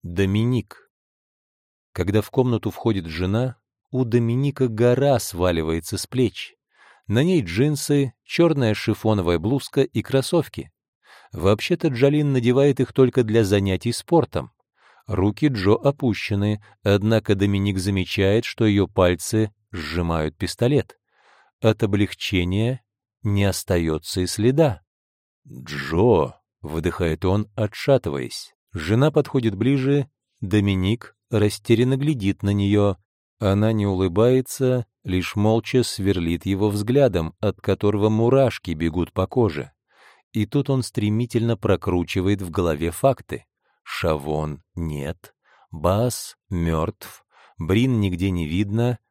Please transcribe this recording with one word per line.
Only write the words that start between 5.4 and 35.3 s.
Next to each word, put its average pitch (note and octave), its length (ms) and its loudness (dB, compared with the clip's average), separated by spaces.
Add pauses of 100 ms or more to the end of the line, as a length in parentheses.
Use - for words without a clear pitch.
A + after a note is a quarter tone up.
с - 80 -8
плеч. - 480 -4 (540)
На A2 160 2
ней F3 180 2
джинсы, C#3 720 0 (100)
черная D3 520 2
шифоновая G2+ 640 0
блузка B2 420 -2
и A2+ 220 -2
кроссовки. - 680 -2 (600)
Вообще-то G#2+ 560 0
Джалин C#3+ 460 2
надевает C3 460 2
их C3 140 -2
только B2+ 300 4
для A2 200 4
занятий G2 500 0
спортом. - 580 -2 (560)
Руки G2+ 400 0
Джо G#2 260 2
опущены, G#2+ 880 0 (200)
однако G#2 500 2
Доминик G2 460 0
замечает, G2 680 0
что - 220 0
ее G2+ 180 4
пальцы F#2 680 0 (200)
сжимают E2 680 -4
пистолет. A#2+ 600 -2 (640)
От A2 200 2
облегчения G2+ 1000 0 (400)
не G2+ 220 0
остается F2 760 -2
и F2+ 60 -2
следа. B2+ 560 0 (680)
«Джо!» — D2+ 880 0 (260)
выдыхает D#2+ 640 -4
он, G2+ 300 0
отшатываясь. G2+ 1000 -4 (180)
Жена A2 380 2
подходит C3 440 0
ближе, C3+ 540 0 (320)
Доминик G2 720 0 (140)
растерянно A2+ 680 2
глядит C3 460 -2
на G2+ 80 0
нее. G2+ 460 2 (420)
Она G#2 320 2
не G#2+ 140 0
улыбается, A#2 1000 0 (160)
лишь F#2 320 -4